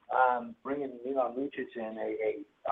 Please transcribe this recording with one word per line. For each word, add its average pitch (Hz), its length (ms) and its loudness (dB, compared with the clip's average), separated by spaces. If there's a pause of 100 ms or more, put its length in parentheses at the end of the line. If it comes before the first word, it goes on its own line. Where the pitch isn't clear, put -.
(140)
um, 123 500 4
bringing 135 280 -2 (140)
Milan 127 280 0
Lucic 135 420 -4
in, 110 220 -6
a, 107 120 -2 (200)
a, 104 60 2 (360)